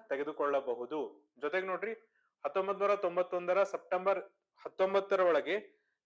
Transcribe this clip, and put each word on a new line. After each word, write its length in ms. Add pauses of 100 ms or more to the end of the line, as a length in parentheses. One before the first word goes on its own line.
ತೆಗೆದುಕೊಳ್ಳಬಹುದು. 1200 (100)
ಜೊತೆಗೆ 280
ನೋಡ್ರಿ, 260 (520)
ಹತ್ತೊಂಬತ್ 340
ನೂರ 160
ತೊಂಬತ್ತೊಂದರ 680
ಸೆಪ್ಟೆಂಬರ್ 680 (360)
ಹತ್ತೊಂಬತ್ತರ 540
ಒಳಗೆ 640 (200)